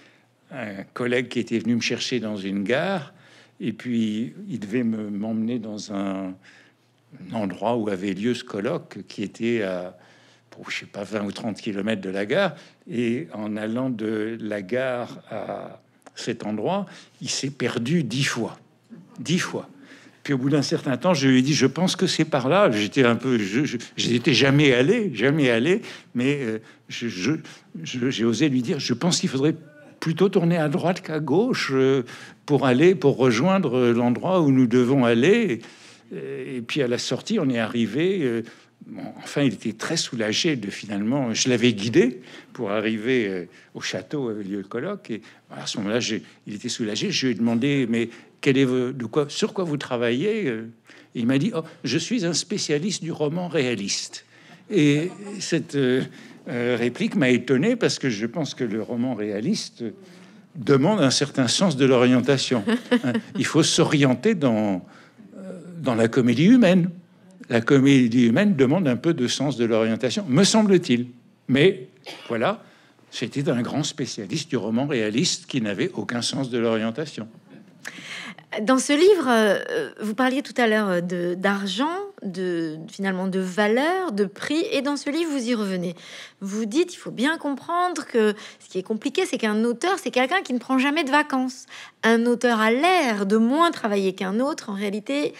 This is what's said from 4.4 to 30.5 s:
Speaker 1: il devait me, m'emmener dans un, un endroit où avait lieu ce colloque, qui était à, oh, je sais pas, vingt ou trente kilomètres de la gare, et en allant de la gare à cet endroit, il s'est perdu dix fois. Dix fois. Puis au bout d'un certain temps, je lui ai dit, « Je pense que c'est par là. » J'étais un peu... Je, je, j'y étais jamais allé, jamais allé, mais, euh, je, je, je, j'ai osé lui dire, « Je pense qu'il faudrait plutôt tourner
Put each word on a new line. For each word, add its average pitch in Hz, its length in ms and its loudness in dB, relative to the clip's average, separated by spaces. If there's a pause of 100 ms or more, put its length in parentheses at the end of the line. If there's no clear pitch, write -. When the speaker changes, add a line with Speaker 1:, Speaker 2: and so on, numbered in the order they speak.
Speaker 1:
il 127 120 -8
devait 107 240 -2
me, 107 280 -4
m'emmener 110 480 -4
dans 107 340 -10
un, 95 400 -6 (960)
un - 40 -10
endroit 101 440 -2
où 107 100 -4
avait 98 260 -4
lieu 107 200 -2
ce 117 100 -8
colloque, 110 640 -8
qui - 140 -12
était 113 400 -4
à, 92 340 -6 (600)
oh, 95 120 -18
je - 100 -8
sais - 80 -12
pas, - 160 -10
vingt 101 200 -4
ou 101 80 -4
trente 107 300 -8
kilomètres 101 400 -4
de 95 80 -8
la 98 160 -4
gare, 170 300 0 (340)
et 123 440 -2
en 104 240 -6
allant 117 340 -4
de 110 500 -4
la 104 220 -6
gare 123 640 -4
à 98 520 -10 (340)
cet 113 320 -8
endroit, 147 400 -2 (340)
il 131 80 -6
s'est - 220 -4
perdu 127 520 0
dix 123 200 -2
fois. 113 340 -4 (600)
Dix 147 200 0
fois. - 300 -6 (540)
Puis 147 100 -2
au 135 40 2
bout 131 120 0
d'un 147 120 4
certain 139 340 -2
temps, 185 180 2
je 135 140 2
lui 131 120 8
ai - 20 8
dit, « 143 140 2
Je 117 100 6
pense 175 320 0
que 180 100 2
c'est - 160 0
par 135 240 0
là. » 180 240 6
J'étais 104 320 2
un 117 140 6
peu... 127 200 0
Je, 107 280 0
je, 123 120 -4 (200)
j'y - 180 0
étais 123 180 2
jamais 139 400 6
allé, 170 400 2
jamais 135 360 2
allé, 143 320 2 (340)
mais, 135 260 0
euh, 110 180 -4 (280)
je, - 200 -8
je, 95 260 -2 (500)
je, 131 260 -4
j'ai 113 140 -2
osé 117 240 2
lui 127 140 0
dire, « 139 180 -4
Je 131 140 -2
pense 165 260 0
qu'il 185 80 0
faudrait 147 280 0 (440)
plutôt 165 300 2
tourner 175 280 2